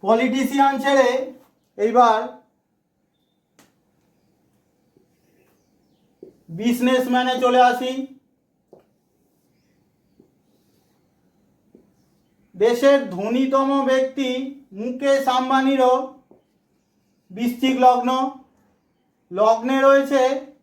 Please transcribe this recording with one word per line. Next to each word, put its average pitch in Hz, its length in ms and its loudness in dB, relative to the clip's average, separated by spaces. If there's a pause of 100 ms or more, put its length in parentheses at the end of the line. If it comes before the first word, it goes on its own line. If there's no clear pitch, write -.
পলিটিশিয়ান 262 680 2 (100)
ছেড়ে 269 260 2 (760)
এইবার 226 340 4 (4000)
বিজনেসম্যানে 247 840 0
চলে 247 180 4 (100)
আসি। 254 200 -6 (4000)
দেশের 240 440 2 (160)
ধনীতম 262 540 -2 (200)
ব্যক্তি 262 400 -2 (500)
মুকেশ 269 440 -2 (140)
আম্বানিরও 262 560 0 (1400)
বৃশ্চিক 240 440 -4 (100)
লগ্ন, 247 240 4 (1300)
লগ্নে 226 380 0 (100)
রয়েছে 277 340 2 (420)